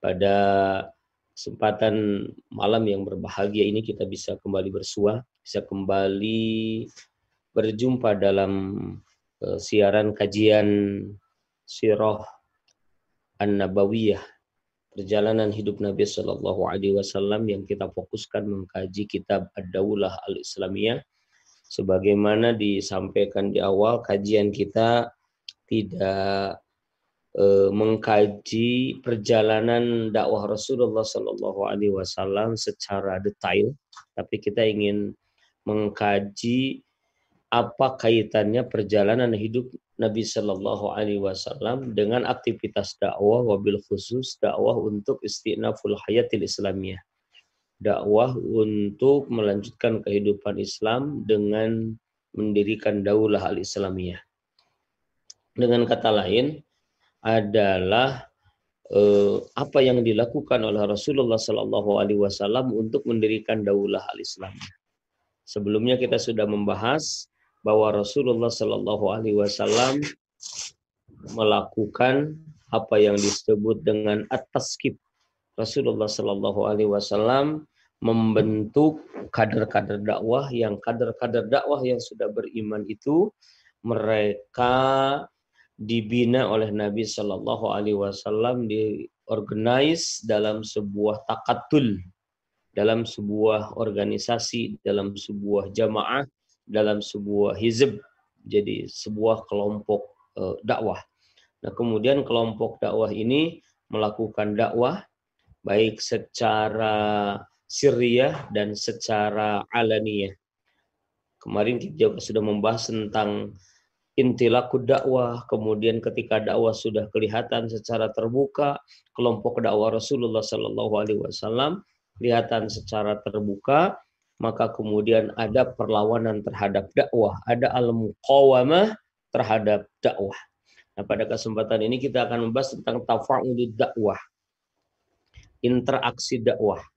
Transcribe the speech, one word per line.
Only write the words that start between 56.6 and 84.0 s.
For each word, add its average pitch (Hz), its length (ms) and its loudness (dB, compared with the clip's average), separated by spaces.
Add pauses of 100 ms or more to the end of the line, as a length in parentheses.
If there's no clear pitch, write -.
adalah, 107 1040 2 (640)
eh, 101 480 6 (160)
apa 131 240 2
yang 127 240 4
dilakukan 117 560 0
oleh 107 240 0
Rasulullah 113 560 0
Sallallahu 107 640 0
Alaihi 104 160 2
Wasallam 104 560 0
untuk 110 320 -2
mendirikan 107 560 0
daulah 101 480 0
al-islamiyah. 98 640 -12 (720)
Sebelumnya 107 480 0
kita 120 240 0
sudah 110 240 -2
membahas 104 880 -2 (340)
bahwa 107 240 6
Rasulullah 113 560 0
Shallallahu 104 640 -2
Alaihi 110 320 -2
Wasallam 110 560 2 (1400)
melakukan 117 1040 2 (320)
apa 110 320 0
yang 101 160 6
disebut 104 640 0
dengan 107 480 0
at-taskib. - 640 -4 (640)
Rasulullah 110 480 -2
Shallallahu 101 560 -2
Alaihi 104 240 0
Wasallam 117 800 0 (320)
membentuk 110 1040 2 (320)
kader-kader 107 640 0
dakwah, 107 560 -2
yang 107 240 -2
kader-kader 117 720 -4
dakwah 139 320 0
yang 127 160 0
sudah - 320 -6
beriman 107 560 -6
itu 151 480 0 (480)
mereka 123 1400 0 (480)